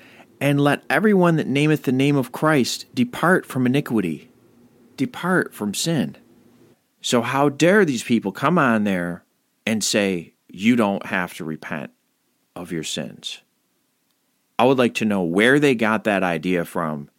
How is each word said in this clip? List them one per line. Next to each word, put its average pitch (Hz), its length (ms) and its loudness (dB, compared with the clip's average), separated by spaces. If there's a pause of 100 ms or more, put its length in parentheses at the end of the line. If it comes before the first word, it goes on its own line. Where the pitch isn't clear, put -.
(400)
And 143 200 2
let 143 300 2
every 196 240 4
one 175 220 4
that 143 100 -2
nameth 143 380 2
the 131 80 0
name 139 240 2
of 131 160 -2
Christ 151 640 0
depart 151 520 0
from 131 180 -2
iniquity." 117 640 -2 (680)
Depart 170 580 -2
from 104 180 -4
sin. 127 440 -2 (840)
So 120 220 0
how 135 260 0
dare 175 360 4
these 131 180 0
people 104 300 0
come 160 260 0
on 117 260 2
there 87 400 -4 (400)
and 110 180 -4
say, 95 520 -2 (140)
"You 110 280 2
don't 101 300 0
have 92 280 -4
to 90 100 -12
repent 78 480 -10 (640)
of 90 160 -12
your 80 120 -6
sins"? - 560 -12 (1200)
I 113 60 2
would 131 140 4
like 120 160 0
to - 100 -4
know 101 180 0
where 104 360 2
they 143 160 4
got 110 300 -2
that 101 180 0
idea 87 420 -2
from, 76 440 -6 (100)